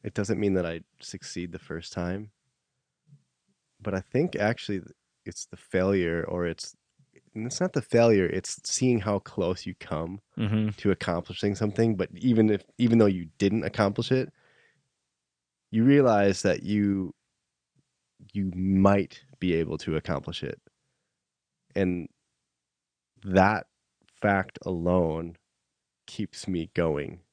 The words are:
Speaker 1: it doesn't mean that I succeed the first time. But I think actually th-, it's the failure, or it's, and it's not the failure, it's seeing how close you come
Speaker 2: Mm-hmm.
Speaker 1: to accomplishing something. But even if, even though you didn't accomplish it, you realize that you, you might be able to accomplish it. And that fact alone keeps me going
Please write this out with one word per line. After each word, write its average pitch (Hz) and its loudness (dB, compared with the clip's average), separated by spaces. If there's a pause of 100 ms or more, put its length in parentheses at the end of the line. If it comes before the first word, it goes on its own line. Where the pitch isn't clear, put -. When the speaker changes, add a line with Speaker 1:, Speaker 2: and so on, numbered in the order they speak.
Speaker 1:
it 104 -10
doesn't 101 -2
mean 101 0
that 92 0
I 82 -8 (180)
succeed - -12
the 90 -14
first 85 -12
time. 95 -6 (1500)
But 104 -6
I 95 -2
think 151 -2
actually 104 -2
th-, - -20 (320)
it's - -14
the - -18
failure, 92 0
or 87 -4
it's, - -10 (580)
and 110 -8
it's - -8
not 180 -2
the 135 -2
failure, 117 4
it's - -6
seeing 123 0
how 101 -2
close 92 -4
you 87 -10
come 85 -8 (180)
Speaker 2:
Mm-hmm. 107 0 (100)
Speaker 1:
to 101 2
accomplishing 90 -2
something. 113 0
But 92 -4
even 110 4
if, 101 0 (160)
even 117 4
though 110 8
you 90 0 (120)
didn't 101 2
accomplish 107 0
it, 131 -2 (1400)
you 110 2
realize 117 4
that 92 2
you, 98 -2 (1160)
you 98 -4
might 95 2 (180)
be 90 0
able 80 -2
to 80 -4
accomplish 76 -6
it. - -10 (1160)
And 90 -2 (1160)
that 95 4 (560)
fact 98 0
alone 85 0 (680)
keeps - -12
me 87 -4
going 80 -2 (120)